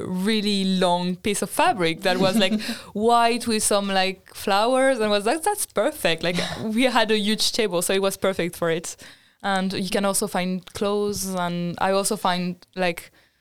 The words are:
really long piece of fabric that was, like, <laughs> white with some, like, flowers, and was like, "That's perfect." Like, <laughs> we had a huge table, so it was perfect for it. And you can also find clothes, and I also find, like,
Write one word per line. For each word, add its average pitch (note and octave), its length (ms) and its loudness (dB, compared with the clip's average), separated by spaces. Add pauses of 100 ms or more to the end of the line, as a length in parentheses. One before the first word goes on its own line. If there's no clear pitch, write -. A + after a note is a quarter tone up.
really G3 600 0
long F3+ 500 0
piece G3+ 260 -4
of G3+ 80 -6
fabric E3+ 520 0
that F3+ 160 2
was, F#3+ 180 2
like, G#3+ 260 2
<laughs> - 320 -10
white A#3 540 4
with G#3+ 160 0
some, G3+ 240 2
like, F#3+ 480 -2
flowers, B3 640 2
and G#3+ 100 2
was G3+ 160 2
like, D#4 180 0
"That's G#4 220 0
perfect." G3 580 0
Like, F3 140 0 (180)
<laughs> A3 200 -4
we B3 80 2
had A#3 260 2
a A3 80 2
huge G#3+ 360 0
table, F3+ 280 0
so G3 120 0
it G3 80 2
was G3 160 0
perfect F#3 400 -2
for E3+ 120 -2
it. E3 280 -4 (460)
And F#3+ 300 -2
you F#3+ 160 -4
can G3 160 0
also G3 220 0
find F#3 460 -4
clothes, G#3 520 -2 (100)
and F3 440 -2
I F#3+ 120 2
also G3 260 0
find, F3+ 380 -2 (200)
like, F3+ 360 -4 (300)